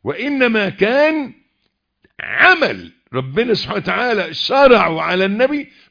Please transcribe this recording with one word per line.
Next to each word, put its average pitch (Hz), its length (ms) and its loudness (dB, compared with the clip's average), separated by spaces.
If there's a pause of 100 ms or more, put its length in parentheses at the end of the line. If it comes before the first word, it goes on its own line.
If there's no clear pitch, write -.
وإنما 226 680 0
كان 277 640 0 (880)
عمل 175 720 0 (220)
ربنا 143 400 -2
سبحانه 208 240 -4
وتعالى 196 560 -4
شرعه 214 680 4
على 180 240 0
النبي 262 420 0 (240)